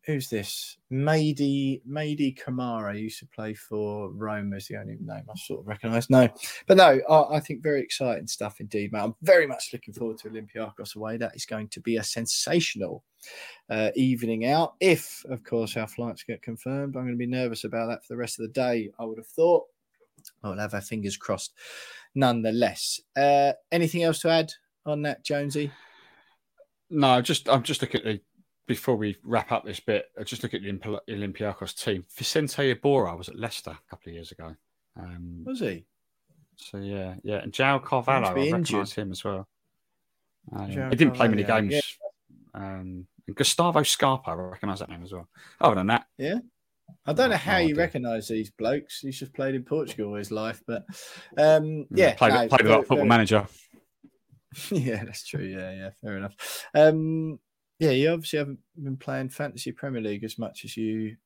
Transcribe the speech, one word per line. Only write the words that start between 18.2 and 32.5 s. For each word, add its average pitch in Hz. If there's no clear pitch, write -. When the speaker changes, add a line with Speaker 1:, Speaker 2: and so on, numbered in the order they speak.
Speaker 1:
of 113
the 113
day, 123
I 117
would 110
have 113
thought. 165
I'll 98
have 104
our 101
fingers 101
crossed -
nonetheless. 117
Uh, 143
anything 170
else 165
to 170
add 160
on 147
that, 147
Jonesy? 143
Speaker 2:
No, 135
just, -
I'm 127
just -
looking 127
at -
the, 107
before 123
we 104
wrap 113
up 113
this 101
bit, 104
I 107
just -
look 113
at 95
the 98
Olympi-, 101
Olympiacos 101
team. 95
Vicente 139